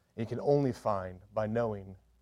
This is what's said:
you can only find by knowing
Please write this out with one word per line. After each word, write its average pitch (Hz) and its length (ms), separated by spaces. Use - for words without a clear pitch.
you 113 80
can 117 140
only 143 320
find 95 480
by 107 140
knowing 107 480